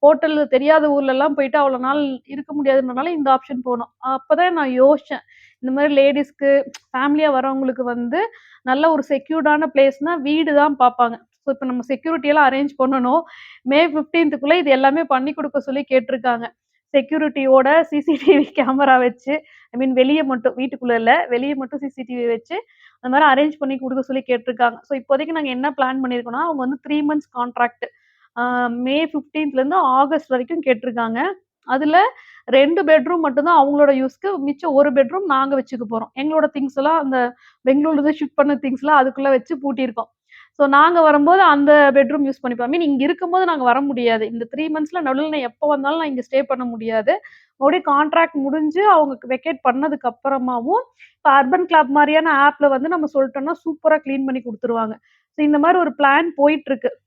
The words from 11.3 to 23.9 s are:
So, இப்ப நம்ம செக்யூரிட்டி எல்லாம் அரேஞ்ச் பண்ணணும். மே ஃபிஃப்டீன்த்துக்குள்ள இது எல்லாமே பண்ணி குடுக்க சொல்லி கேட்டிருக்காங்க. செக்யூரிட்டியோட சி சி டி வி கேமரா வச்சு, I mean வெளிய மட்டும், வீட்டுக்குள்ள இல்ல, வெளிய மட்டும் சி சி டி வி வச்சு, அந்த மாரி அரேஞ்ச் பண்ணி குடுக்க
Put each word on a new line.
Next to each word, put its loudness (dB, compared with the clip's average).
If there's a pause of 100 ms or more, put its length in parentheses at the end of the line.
So, -8
இப்ப -6
நம்ம -6
செக்யூரிட்டி -4
எல்லாம் 4
அரேஞ்ச் -2
பண்ணணும். 0 (440)
மே 2
ஃபிஃப்டீன்த்துக்குள்ள 0
இது 0
எல்லாமே 2
பண்ணி -2
குடுக்க -6
சொல்லி -6
கேட்டிருக்காங்க. -2 (480)
செக்யூரிட்டியோட 2 (160)
சி -4
சி 0
டி 2
வி 4
கேமரா 2
வச்சு, -2 (400)
I -8
mean -2
வெளிய 2
மட்டும், -4
வீட்டுக்குள்ள -4
இல்ல, 2 (160)
வெளிய -2
மட்டும் -10
சி -8
சி -16
டி -12
வி -4
வச்சு, -6 (480)
அந்த -6
மாரி 4
அரேஞ்ச் 2
பண்ணி -6
குடுக்க -6